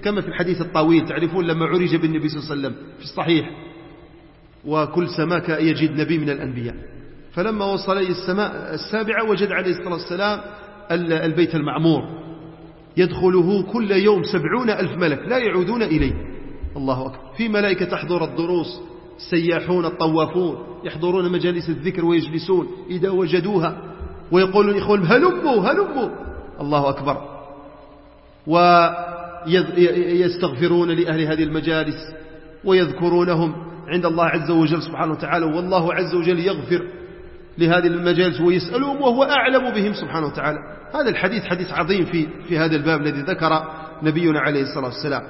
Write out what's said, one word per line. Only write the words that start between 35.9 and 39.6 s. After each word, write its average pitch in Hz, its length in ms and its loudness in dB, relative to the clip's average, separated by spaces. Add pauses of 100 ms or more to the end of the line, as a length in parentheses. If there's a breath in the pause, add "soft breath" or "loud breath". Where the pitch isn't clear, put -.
عز 160 220 -2
وجل 175 240 2
يغفر 170 420 0 (760)
لهذه 170 300 4
المجالس 175 540 2
ويسألهم 240 600 2
وهو 262 220 4
أعلم 262 500 2